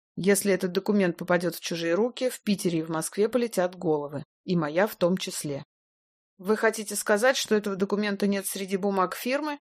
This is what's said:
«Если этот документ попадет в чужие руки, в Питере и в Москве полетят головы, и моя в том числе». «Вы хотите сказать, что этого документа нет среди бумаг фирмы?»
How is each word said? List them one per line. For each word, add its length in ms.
«Если 380
этот 200
документ 440
попадет 380
в 60
чужие 340
руки, 340
в 140
Питере 380
и 20
в 80
Москве 400
полетят 440
головы, 500
и 120
моя 300
в 100
том 200
числе». 480
«Вы 180
хотите 400
сказать, 400
что 180
этого 220
документа 500
нет 200
среди 300
бумаг 380
фирмы?» 440